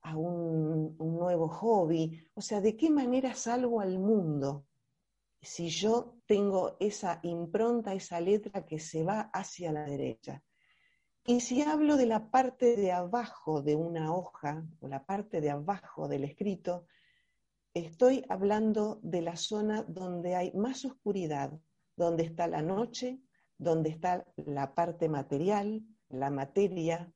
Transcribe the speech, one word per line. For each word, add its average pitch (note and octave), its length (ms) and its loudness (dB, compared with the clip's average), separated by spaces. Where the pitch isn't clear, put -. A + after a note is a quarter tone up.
a D#3+ 140 -8
un, D#3+ 800 -2
un E3 180 -2
nuevo E3+ 320 2
hobby, E3 720 2
o G#3+ 80 -12
sea, G#3 180 -2
¿de A3 160 2
qué D#4+ 140 2
manera C4 440 2
salgo A#3 460 0
al F#3 180 0
mundo? D3+ 680 0
Si - 300 -8
yo G#3+ 560 0
tengo G3+ 520 2
esa F#3 440 -2
impronta, G3 720 0
esa F3 260 -6
letra G3+ 460 0
que D#3 120 -6
se D#3+ 240 -4
va G#3+ 300 -2
hacia F3 400 -6
la D3+ 120 -4
derecha. C#3 580 -6
Y A#3+ 160 4
si B3 220 0
hablo D4+ 340 4
de C4 100 6
la A3 240 2
parte B3+ 460 4
de G3 160 2
abajo F3+ 720 -2
de D3 140 4
una D#3+ 380 -2
hoja, D#3+ 520 -6
o C3+ 80 -10
la C3+ 160 -8
parte G3 360 -4
de D3+ 100 2
abajo D3+ 580 -6
del C#3+ 160 -2
escrito, F3 640 -4
estoy A#3+ 540 4
hablando G#3 760 2
de E3+ 200 -2
la E3+ 140 -4
zona G#3+ 480 -2
donde F3 500 -4
hay F3+ 200 0
más A#3+ 300 -2
oscuridad, E3 680 -2
donde E3+ 300 2
está E3 240 -2
la D#3+ 140 -2
noche, A#3 580 -2
donde D#3+ 320 2
está F3+ 360 -2
la C#3+ 380 -4
parte E3+ 360 0
material, G3+ 720 0
la C3+ 220 -4
materia E3+ 840 0